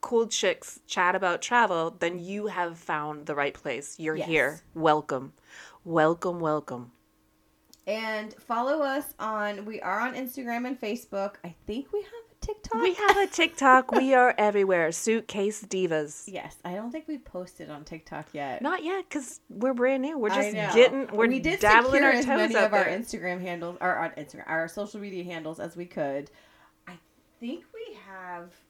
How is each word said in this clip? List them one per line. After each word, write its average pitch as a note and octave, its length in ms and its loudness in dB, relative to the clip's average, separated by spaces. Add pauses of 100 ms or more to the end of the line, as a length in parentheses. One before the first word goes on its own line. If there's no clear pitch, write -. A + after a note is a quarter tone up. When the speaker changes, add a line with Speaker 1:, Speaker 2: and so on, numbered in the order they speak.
Speaker 1:
cool A#3 260 2
chicks - 600 -2
chat F#3 260 2
about F3+ 260 2
travel, F#3+ 600 2
then F3 180 -2
you G3+ 300 -6
have F3 300 -4
found D3+ 480 -4
the D#3 100 -4
right C#3+ 180 0
place. C#3+ 460 -8
You're D#3 160 -2
Speaker 2:
Yes. - 120 -4
Speaker 1:
here. D#3 320 2 (140)
Welcome. D3+ 580 2 (520)
Welcome, E3 560 2
welcome. D3 500 -4 (960)
Speaker 2:
And G#3+ 480 -6
follow B3+ 480 -2
us C#4 380 -2
on, G#3 460 -4
we G#3+ 140 -10
are G3 200 -2
on A#3+ 140 -2
Instagram B3 520 -6
and B3+ 140 -6
Facebook. G3+ 540 -6 (100)
I E3+ 100 -12 (120)
think A#3+ 260 -8
we G#4 100 -2
have - 100 -14
a - 340 -14
TikTok. A4 360 -4
Speaker 1:
We F4+ 120 4
have G4+ 240 4
a G4 100 2
TikTok. C4 640 4
We C4 220 4
Speaker 2:
<laughs> B3+ 60 8
Speaker 1:
are B3 160 6
everywhere. F#3+ 540 4
Suitcase G#3 760 -2
Divas. E3 600 -2
Speaker 2:
Yes. - 380 -12
I F3 100 -6
don't A3 160 -6
think D#4 160 -10
we D4+ 120 -8
posted F3+ 520 -14
on D3+ 140 -14
TikTok D#3 480 -12
yet. C#3 300 -6
Speaker 1:
Not E4+ 200 -2
yet, F4+ 280 -6
'cause C#4 380 -10
we're B3 260 0
brand B3+ 280 2
new. D4+ 160 -4
We're G#3+ 140 0
Speaker 2:
I C4 100 2
Speaker 1:
just G#3+ 120 -2
Speaker 2:
know. G#3 200 -2
Speaker 1:
getting, B3+ 320 6 (100)
we're A3+ 120 4
Speaker 2:
We C4 120 2
did E4+ 200 0
Speaker 1:
dabbling A3+ 320 6 (100)
Speaker 2:
secure C#4 80 6
Speaker 1:
our - 80 4
Speaker 2:
as A#3+ 60 0
Speaker 1:
toes B3 140 0
Speaker 2:
many A3+ 180 2
Speaker 1:
out G3+ 80 6
Speaker 2:
of G#3 100 2
our F#3+ 100 6
Speaker 1:
there. F3+ 140 -2
Speaker 2:
Instagram F3+ 420 -6
handles, F3 400 -6
or F3+ 160 0
on E3 160 -2
Instagram, - 360 -14
our E3 180 -2
social G#3 340 -8
media G3 240 -8
handles E3 360 -8
as E3 160 -10
we F3 100 -10
could. C#3+ 440 -4 (560)
I F3+ 80 -18 (460)
think C4+ 240 -10 (100)
we A4+ 220 -14 (100)
have F3+ 460 -14 (180)